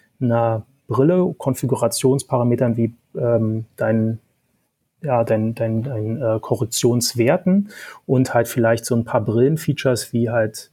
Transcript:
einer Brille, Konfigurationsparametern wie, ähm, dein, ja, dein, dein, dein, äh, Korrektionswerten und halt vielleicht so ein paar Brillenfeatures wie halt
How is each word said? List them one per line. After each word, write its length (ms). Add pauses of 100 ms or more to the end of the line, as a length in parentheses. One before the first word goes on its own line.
(220)
einer 440 (220)
Brille, 500
Konfigurationsparametern 1400
wie, 180 (200)
ähm, 500 (100)
dein, 440 (800)
ja, 220
dein, 320
dein, 280
dein, 380
äh, 180
Korrektionswerten 1300 (360)
und 280
halt 140
vielleicht 380
so 100
ein 80
paar 180
Brillenfeatures 920
wie 160
halt 440